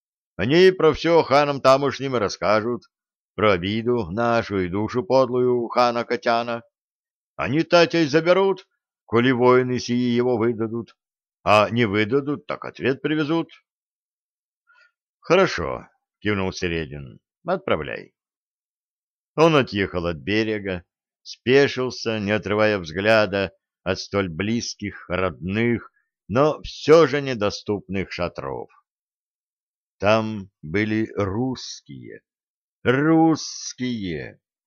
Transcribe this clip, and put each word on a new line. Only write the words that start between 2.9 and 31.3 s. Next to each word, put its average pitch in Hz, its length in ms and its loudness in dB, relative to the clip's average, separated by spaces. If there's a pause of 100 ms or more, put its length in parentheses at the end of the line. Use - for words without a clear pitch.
про 101 200 2
обиду 107 580 -2
нашу 117 480 -2
и 90 80 -2
душу 107 380 -4
подлую 123 640 0
хана 120 340 0
Котяна. 117 600 -2 (760)
Они 139 260 -2
Татей 170 440 4
заберут, 180 600 2 (380)
коли 120 260 2
воины 127 480 4
сии 123 380 -2
его 123 200 0
выдадут, 113 600 -4 (480)
а 104 240 4
не 117 160 2
выдадут, 110 600 -2
так - 200 -8
ответ 123 360 -4
привезут». 156 480 -4 (1700)
«Хорошо», 110 680 0 (320)
кивнул 98 320 -2
Середин, 76 680 -8 (240)
«отправляй». 98 680 -6 (1200)
Он 160 200 6
отъехал 98 520 0
от 85 100 -4
берега, 101 680 -4 (440)
спешился, 127 920 0
не 101 120 -2
отрывая 107 480 0
взгляда 98 720 0 (320)
от 92 160 -2
столь 98 300 -4
близких, 101 800 -8
родных, 92 840 -2 (380)
но 135 320 0
всё 160 440 4
же 139 160 -2
недоступных 101 920 -4
шатров. 69 560 -8 (1300)
Там 107 500 0 (120)
были 107 560 -2
русские, 113 1040 -8 (640)